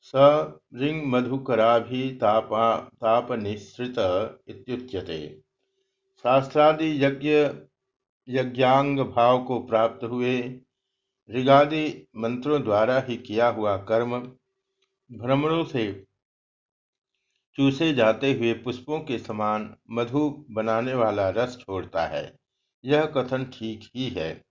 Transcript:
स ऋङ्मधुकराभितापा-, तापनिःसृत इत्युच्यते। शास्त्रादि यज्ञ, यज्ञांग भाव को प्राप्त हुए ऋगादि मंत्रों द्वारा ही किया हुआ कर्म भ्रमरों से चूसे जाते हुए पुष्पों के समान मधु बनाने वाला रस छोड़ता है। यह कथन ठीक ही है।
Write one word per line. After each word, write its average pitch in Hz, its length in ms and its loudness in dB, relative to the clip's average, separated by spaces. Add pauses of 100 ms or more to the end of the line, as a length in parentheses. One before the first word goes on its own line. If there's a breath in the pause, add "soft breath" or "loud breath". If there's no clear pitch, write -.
स - 100 -20 (640)
ऋङ्मधुकराभितापा-, 120 2000 0
तापनिःसृत 117 1120 -4 (520)
इत्युच्यते। 85 920 -10 (840)
शास्त्रादि 151 840 2
यज्ञ, 143 440 2 (800)
यज्ञांग 131 680 2
भाव 123 440 4
को 127 200 -6
प्राप्त 113 400 0
हुए 123 580 -4 (680)
ऋगादि 143 840 4
मंत्रों 123 480 -2
द्वारा 110 360 2
ही 123 180 -6
किया 113 300 0
हुआ 107 300 -2
कर्म 120 540 -2 (800)
भ्रमरों 143 540 0
से 107 400 -4 (1500)
चूसे 139 380 2
जाते 117 400 2
हुए 117 200 0
पुष्पों 123 460 -8
के 139 200 -6
समान 107 560 -4 (140)
मधु 123 640 -4
बनाने 113 420 -2
वाला 107 360 0
रस 120 280 -4
छोड़ता 90 500 -6
है। 76 320 -10 (460)
यह 147 200 2
कथन 131 400 -4
ठीक 113 500 -12
ही 127 140 -6
है। 80 420 -8